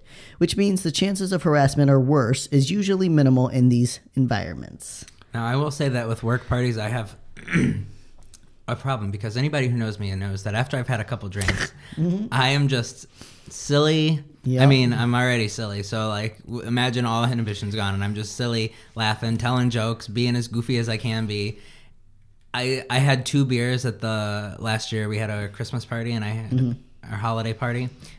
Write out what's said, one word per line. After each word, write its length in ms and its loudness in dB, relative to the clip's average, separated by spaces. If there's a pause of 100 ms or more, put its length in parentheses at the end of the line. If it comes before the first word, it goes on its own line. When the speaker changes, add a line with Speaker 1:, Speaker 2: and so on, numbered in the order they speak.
(380)
Speaker 1:
which 180 2
means 280 2
the 80 0
chances 420 0
of 100 -2
harassment 480 4
or 80 8
worse 480 2
is 240 4
usually 380 2
minimal 400 6
in 180 4
these 320 2 (160)
environments. 880 -4 (300)
Speaker 2:
Now, 120 -4
I 120 0
will 140 0
say 180 -2
that 180 -2
with 160 -4
work 240 0
parties, 300 0
I 100 -4
have 300 -6 (180)
<clears throat> 1300 -6
a 80 -2
problem 360 -4
because 260 -8
anybody 300 0
who 100 0
knows 220 -2
me 160 -4
knows 280 -4
that 120 -2
after 220 -2
I've 100 -4
had 120 0
a 40 -4
couple 260 -6
drinks, 480 -2
Speaker 1:
<laughs> 60 -20 (140)
Mm-hmm. 340 0
Speaker 2:
I 180 4
am 200 4
just 360 -4 (460)
silly. 720 2 (220)
Speaker 1:
Yep. 180 2
Speaker 2:
I 20 10
mean, 280 6
I'm 200 2
already 360 2
silly. 340 -6
So, 240 -4
like, 380 -4
w-, 160 -8
imagine 440 0
all 200 2
inhibitions 500 -2
gone, 180 -2
and 80 -2
I'm 140 -2
just 220 -8
silly, 360 -2 (220)
laughing, 420 0
telling 320 2
jokes, 380 -2
being 300 0
as 100 -2
goofy 300 -2
as 100 0
I 80 -2
can 320 -4
be. 320 -4 (960)
I, 360 -2
I 100 4
had 260 4
two 180 2
beers 420 0
at 140 -2
the, 600 -4
last 340 -2
year 160 -2
we 80 -2
had 120 -2
a 200 -4
Christmas 340 -6
party, 300 -4
and 100 -2
I 60 -4
had 220 -6
Speaker 1:
Mm-hmm. 600 -2
Speaker 2:
our 60 -6
holiday 360 -2
party, 360 -4 (280)